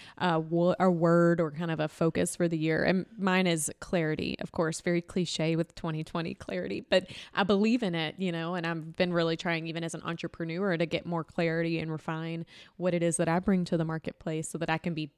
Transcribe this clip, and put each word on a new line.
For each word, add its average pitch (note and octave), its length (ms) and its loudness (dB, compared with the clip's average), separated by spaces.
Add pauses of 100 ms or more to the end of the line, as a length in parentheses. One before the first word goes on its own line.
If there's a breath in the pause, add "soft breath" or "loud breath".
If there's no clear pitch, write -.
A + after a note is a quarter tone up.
(180 loud breath)
a E3 220 0
wo-, E3+ 400 2
a F#3 100 6
word E3+ 520 6
or D#3 100 0
kind E3 200 -4
of D#3 80 -2
a D#3 80 0
focus E3+ 480 0
for F3 120 2
the E3 100 -2
year. D#3 260 0
And F3 220 2 (120)
mine F#3 300 2
is E3 320 0
clarity, D#3 600 -2
of - 120 -8
course, E3 300 -2
very F3 200 0
cliche E3 540 -2
with E3 200 -2
twenty D#3+ 280 -6
twenty E3 300 -6
clarity, F#3+ 560 -6
but F#3 180 4 (260 loud breath)
I G3+ 100 2
believe A3 400 4
in F3 120 0
it, D#3+ 220 -2
you F#3 140 -2
know, E3+ 240 -4
and E3 100 -4
I've E3 300 -4
been F3+ 180 2
really E3 240 2
trying, E3 300 -2
even E3 160 -4
as E3 100 -6
an D#3+ 100 -10
entrepreneur, E3+ 720 -2
to E3+ 80 2
get E3+ 200 -2
more E3+ 180 -2
clarity E3 560 0
and D#3+ 120 -4
refine E3 540 -6 (320 loud breath)
what F3 160 0
it E3+ 100 2
is E3+ 140 2
that E3+ 100 0
I E3 120 2
bring F#3 260 2
to E3+ 120 0
the D#3+ 80 0
marketplace D#3+ 640 -6
so - 100 -8
that D#3+ 100 -2
I D#3+ 80 2
can E3+ 160 -4
be D3+ 240 -6